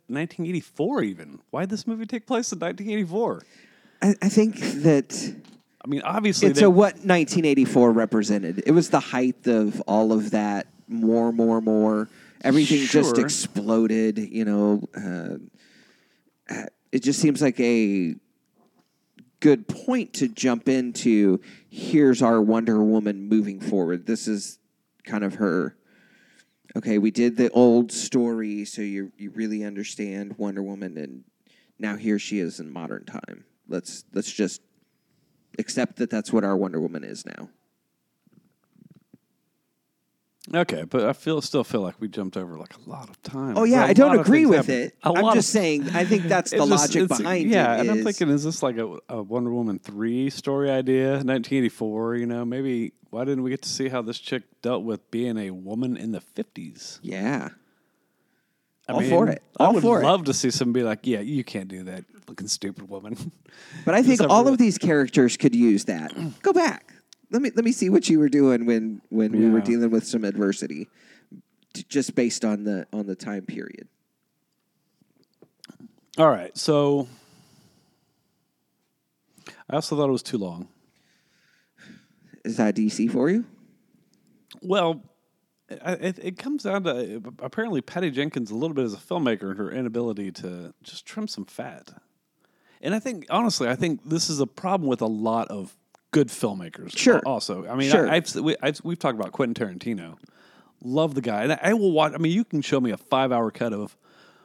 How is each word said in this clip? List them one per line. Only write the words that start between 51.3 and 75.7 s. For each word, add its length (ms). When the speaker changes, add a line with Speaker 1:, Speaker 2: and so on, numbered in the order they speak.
Speaker 1:
eighty-four, 580
you 120
know, 180
maybe 480
why 160
didn't 180
we 60
get 140
to 60
see 200
how 120
this 180
chick 240
dealt 240
with 260
being 260
a 140
woman 460
in 160
the 80
fifties? 800
Speaker 2:
Yeah. 460
Speaker 1:
I 60
Speaker 2:
All 80
Speaker 1:
mean, 80
Speaker 2:
for 180
it. 160
Speaker 1:
I 60
Speaker 2:
All 80
Speaker 1:
would 80
Speaker 2:
for 200
it. 40
Speaker 1:
love 200
to 80
see 160
somebody 360
like, 200
"Yeah, 140
you 240
can't 240
do 160
that 220
looking 180
stupid 420
woman." 480
<laughs> 40
Speaker 2:
But 120
I 60
think 120
Speaker 1:
Except 180
Speaker 2:
all 140
Speaker 1:
for 60
Speaker 2:
of 80
these 180
characters 580
could 200
use 300
that. 280
<clears throat> 140
Go 120
back. 400
Let 120
me, 140
let 100
me 80
see 160
what 180
you 120
were 100
doing 360
when, 440
when 240
we 160
were 100
Speaker 1:
Yeah. 60
Speaker 2:
dealing 240
with 180
some 160
adversity, 640
t-, 160
just 260
based 300
on 180
the, 300
on 120
the 100
time 300
period. 440